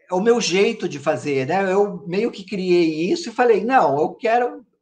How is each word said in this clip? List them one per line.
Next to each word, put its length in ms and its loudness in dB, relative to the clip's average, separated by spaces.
é 40 -6
o 60 0
meu 200 4
jeito 480 0
de 100 -8
fazer, 480 -2
né? 260 0
Eu 340 0
meio 240 -2
que 140 -16
criei 680 0
isso 180 -6
e 20 -14
falei, 320 2
"Não, 340 2
eu 160 -2
quero." 500 -2